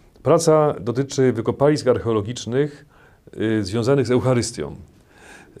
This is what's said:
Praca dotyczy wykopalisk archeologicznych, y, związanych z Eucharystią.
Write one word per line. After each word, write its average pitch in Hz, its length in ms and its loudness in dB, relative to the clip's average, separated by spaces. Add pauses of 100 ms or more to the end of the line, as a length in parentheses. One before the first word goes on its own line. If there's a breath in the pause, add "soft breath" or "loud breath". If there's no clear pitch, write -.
(240 loud breath)
Praca 156 560 2
dotyczy 127 540 0
wykopalisk 117 540 0
archeologicznych, 117 960 -2 (520 soft breath)
y, 110 260 0
związanych 113 440 0
z 117 40 0
Eucharystią. 113 640 0 (840 loud breath)